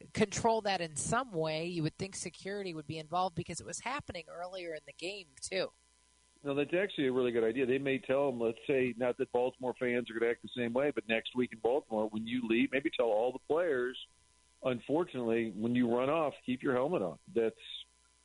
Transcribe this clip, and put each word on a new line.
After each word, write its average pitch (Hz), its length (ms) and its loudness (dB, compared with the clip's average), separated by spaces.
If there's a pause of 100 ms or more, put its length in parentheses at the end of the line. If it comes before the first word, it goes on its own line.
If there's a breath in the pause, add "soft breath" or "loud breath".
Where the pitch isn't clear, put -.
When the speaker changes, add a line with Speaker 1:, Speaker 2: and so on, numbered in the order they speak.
(120)
Speaker 1:
control 226 500 2
that 190 200 0
in 156 140 -6
some 240 360 0
way. 160 340 0
You 175 160 -2
would 156 140 0
think 196 180 -8
security 190 600 -8
would 156 120 -10
be 156 120 -8
involved 175 380 -2
because 175 240 -6
it 104 60 -12
was 170 140 -10
happening 233 480 -8
earlier 175 460 -8
in 156 120 -8
the 143 60 -18
game, 185 360 -10 (120)
too. 180 280 -2 (760)
Speaker 2:
No, 143 100 0
that's 143 200 0
actually 175 340 2
a 127 40 2
really 123 200 4
good 117 100 4
idea. 117 240 2
They 127 120 4
may 135 200 0
tell 139 320 2
them, 123 100 -4
let's 117 180 0 (100)
say, 127 280 2
not 123 220 0
that 127 140 -4
Baltimore 123 480 0
fans 123 280 0
are 113 80 -8
gonna 117 140 4
act 120 120 -2
the - 140 -10
same 117 160 0
way, 139 220 2
but - 140 -4
next 113 260 0
week 123 180 0
in 117 60 -14
Baltimore, 113 520 0
when 110 140 -4
you 120 220 -2
leave, 117 240 4
maybe 139 260 0
tell 120 100 4
all 113 260 2
the - 80 -8 (120)
players, 135 460 0 (640)
unfortunately, 120 920 0
when 113 180 0
you 123 180 4
run 127 160 2
off, 156 260 2 (100)
keep 127 180 -4
your 139 120 2
helmet 139 280 2
on. 82 160 -4 (160)
That's, 113 220 2 (680)